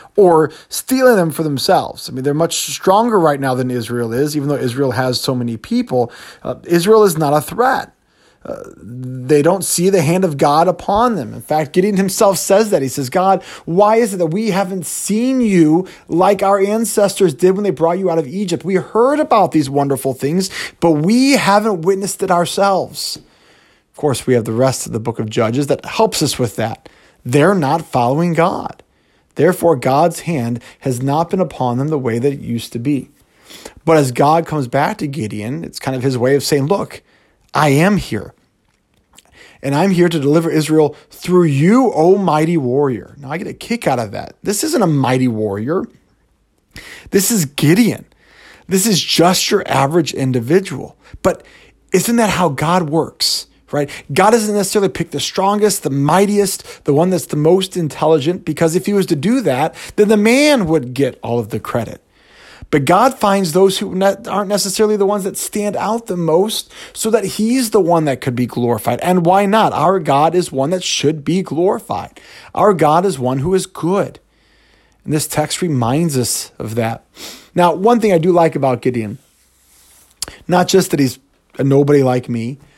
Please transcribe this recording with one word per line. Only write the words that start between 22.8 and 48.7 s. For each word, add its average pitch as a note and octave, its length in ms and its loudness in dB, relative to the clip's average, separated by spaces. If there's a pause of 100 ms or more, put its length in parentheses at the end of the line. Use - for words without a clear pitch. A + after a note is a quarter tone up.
Of - 60 -20
course, C#3+ 280 -2
we B2+ 80 2
have A2+ 120 2
the A2+ 80 -4
rest B2+ 340 0
of - 40 -12
the A2+ 80 -6
book A2+ 200 -6
of A2 100 -6
Judges A#2+ 380 -2
that C#3+ 180 -2
helps - 380 0
us C3+ 160 -2
with B2 160 -4
that. A2+ 340 -6 (340)
They're D3 300 4
not C#3 320 0
following C#3 480 0
God. - 480 -2 (540)
Therefore, E3+ 400 2
God's C#3 460 0
hand A#2+ 420 -4 (160)
has B2+ 200 -4
not C#3+ 300 -2
been F#3+ 100 -2
upon B2+ 380 -2
them C#3+ 120 -4
the D#3 100 -2
way A#2+ 180 -2
that C#3 160 0
it C#3 60 -10
used A2+ 340 -8
to A#2 60 -8
be. C3 320 -4 (720)
But E3 120 4
as C3+ 140 2
God D#3+ 360 2
comes C#3+ 200 -4
back D3+ 300 -2
to D3+ 80 -6
Gideon, A#2+ 580 -8
it's - 140 -14
kind C3+ 180 -6
of B2+ 60 -6
his B2+ 160 0
way C3 180 2
of C#3 80 0
saying, C#3 220 0
"Look, - 380 -4 (500)
I D3 160 2
am F3 280 4
here. - 360 -8 (1300)
And C#3 140 -2
I'm F#3 160 2
here F3 180 4
to D#3+ 100 -2
deliver D#3 300 2
Israel D3+ 460 2 (160)
through F3+ 320 2
you, E3+ 500 4
O E3+ 240 4
mighty E3 400 0
warrior." C3 640 -2
Now, C3+ 120 -14
I D#3+ 60 -8
get G3 80 -10
a - 80 -10
kick - 320 -8
out C3 140 0
of A2 140 -6
that. - 280 -12
This G3+ 220 -4
isn't D#4 180 -2
a F#3 60 4
mighty C3 400 0
warrior. A2 560 -4 (1300)
This F#3+ 180 0
is G3 160 0
Gideon. D#3 600 2 (640)
This F#3+ 200 0